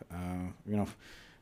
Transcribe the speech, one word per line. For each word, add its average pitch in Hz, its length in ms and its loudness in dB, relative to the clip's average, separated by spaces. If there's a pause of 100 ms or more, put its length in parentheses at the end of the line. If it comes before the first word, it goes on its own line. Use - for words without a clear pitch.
(100)
uh, 90 380 0 (180)
you 104 100 4
know, 101 120 6 (540)